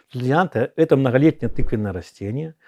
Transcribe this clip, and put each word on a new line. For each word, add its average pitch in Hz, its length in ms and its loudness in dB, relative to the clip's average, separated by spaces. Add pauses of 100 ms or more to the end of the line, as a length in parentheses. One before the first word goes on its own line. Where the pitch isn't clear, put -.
что 127 100 -12
тладианта — 139 580 -2
это 160 200 2
многолетнее 135 540 2
тыквенное 104 420 0
растение, 110 640 -10 (140)